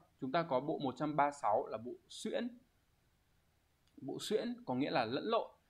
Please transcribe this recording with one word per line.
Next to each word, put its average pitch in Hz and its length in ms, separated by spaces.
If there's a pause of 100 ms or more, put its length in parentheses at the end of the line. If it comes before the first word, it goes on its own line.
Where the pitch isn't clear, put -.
(220)
chúng 131 100
ta 170 120
có 131 160
bộ 151 200
một 127 180
trăm 151 180
ba 143 100
mươi 143 160
sáu 113 260
là 120 100
bộ 120 160 (160)
Xuyễn. - 480 (1400)
Bộ 135 220
Xuyễn 226 460
có 131 100
nghĩa 139 160
là 139 140
lẫn 127 180
lộn. 220 280 (180)